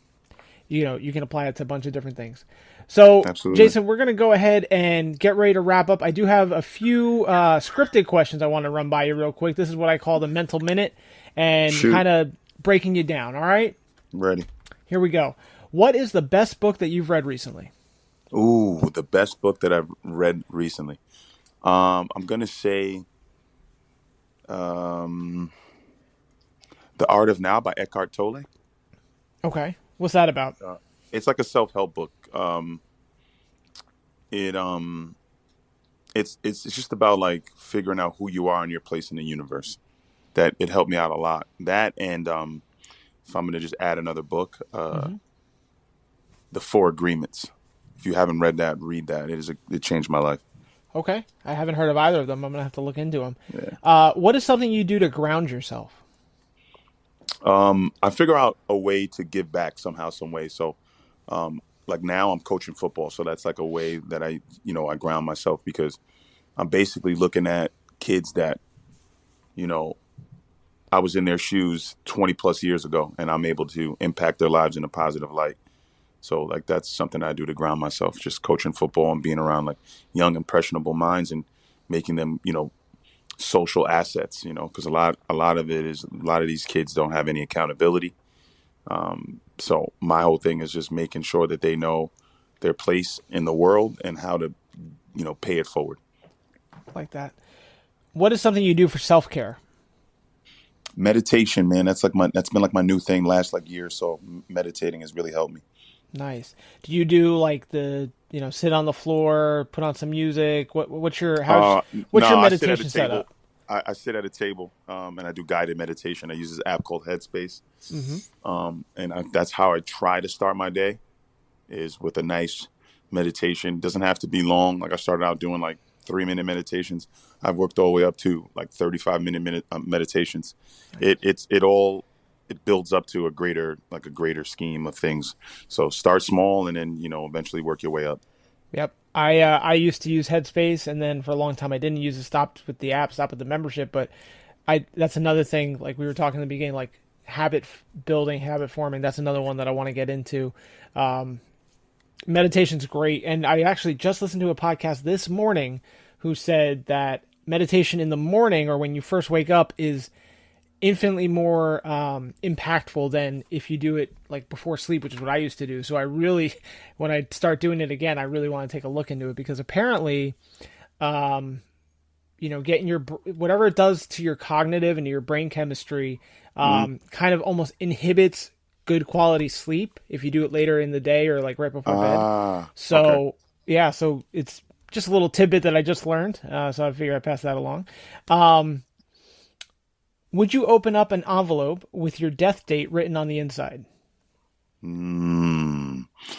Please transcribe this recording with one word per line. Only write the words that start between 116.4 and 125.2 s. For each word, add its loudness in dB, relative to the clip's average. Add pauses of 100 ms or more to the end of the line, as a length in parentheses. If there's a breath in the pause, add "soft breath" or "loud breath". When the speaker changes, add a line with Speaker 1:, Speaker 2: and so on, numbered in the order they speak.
Speaker 2:
this -10
app -4
called -10
Headspace. -10 (220)
Speaker 1:
Mm-hmm. -12
Speaker 2:
Um, -6 (100)
and -8
I, -6
that's 0
how 4
I 0
try 0
to -8
start -2
my -4
day, -2 (720)
is -10
with -6
a -4
nice -4 (420 soft breath)
meditation. -2
Doesn't -4
have 2
to -10
be -2
long. 2
Like, -6
I -6
started -2